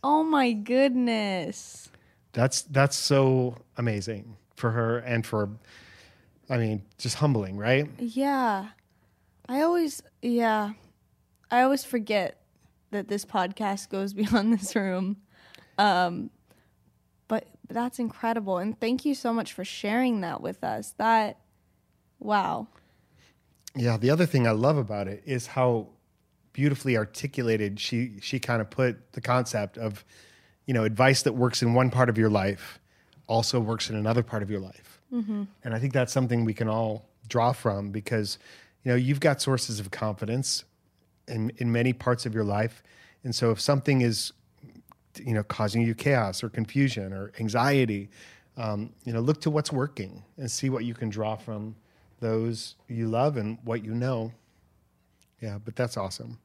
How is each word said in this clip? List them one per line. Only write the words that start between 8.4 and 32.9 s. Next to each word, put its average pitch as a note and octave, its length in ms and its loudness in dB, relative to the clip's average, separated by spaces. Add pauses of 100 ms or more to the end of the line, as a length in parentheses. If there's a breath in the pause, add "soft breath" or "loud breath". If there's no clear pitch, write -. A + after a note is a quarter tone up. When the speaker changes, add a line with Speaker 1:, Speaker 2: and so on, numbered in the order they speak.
Speaker 1:
I C4+ 140 0
always, E4 380 0 (220)
yeah. A3 520 2 (760 soft breath)
I B3 120 6
always C4+ 220 2
forget G#3 560 -2 (520)
that G3+ 160 -4
this G3+ 160 -4
podcast G3 640 -2
goes G3 240 -4
<laughs> - 20 -12
beyond G#3 380 2
this G3+ 240 -2
room. F#3+ 400 -2 (640 loud breath)
Um, F3+ 520 2 (960 soft breath)
but - 220 -4 (200)
that's A#3+ 300 -4
incredible. A3+ 600 -2
And G#3 200 -4
thank A#3+ 260 0
you C#4+ 120 0
so A#3 160 -2
much A3+ 200 -2
for F#3 120 -10
sharing A3+ 560 0
that E3+ 200 -4
with - 220 -8
us. A2+ 360 -6
That, A3 400 2 (800)
wow. G3 500 0 (1040 soft breath)
Speaker 2:
Yeah, A#2+ 220 0
the A#2+ 140 2
other D#3+ 160 4
thing B2 200 2
I A2+ 60 4
love C3 240 4
about G2+ 320 -4
it G#2 180 -10
is C3 220 -4
how B2 400 0 (640)
beautifully C3+ 440 2
articulated G#2+ 840 -2
she, A#2 420 -4
she - 200 -6
kinda A2+ 240 0
put - 480 -2
the B2 80 -10
concept A#2 580 -2
of, G#2+ 260 -6 (640 soft breath)
you C3 80 0
know, A2 100 4
advice B2 380 6
that A#2 120 2
works B2 280 2
in A#2 120 4
one B2+ 160 6
part B2 180 4
of A2+ 100 2
your A2 120 6
life G2+ 480 0 (480 soft breath)